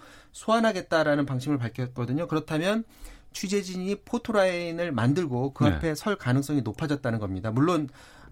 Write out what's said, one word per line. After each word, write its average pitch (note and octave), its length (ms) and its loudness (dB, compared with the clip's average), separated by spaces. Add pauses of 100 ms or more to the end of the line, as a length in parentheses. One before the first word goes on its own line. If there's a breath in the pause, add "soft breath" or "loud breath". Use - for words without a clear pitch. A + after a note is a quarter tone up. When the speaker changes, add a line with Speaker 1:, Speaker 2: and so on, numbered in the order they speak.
(340 loud breath)
Speaker 1:
소환하겠다라는 F3 920 2
방침을 C3+ 320 -2
밝혔거든요. B2+ 720 -2
그렇다면 E3 560 0 (480 soft breath)
취재진이 F#3+ 720 -4
포토라인을 F3 880 0
만들고 C3+ 600 2
그 - 100 0
Speaker 2:
네. - 60 6
Speaker 1:
앞에 D3+ 260 0
설 G3+ 220 -4
가능성이 C#3 440 0
높아졌다는 A#2+ 580 -4
겁니다. F#2+ 300 -4
물론, D3+ 380 2 (440 loud breath)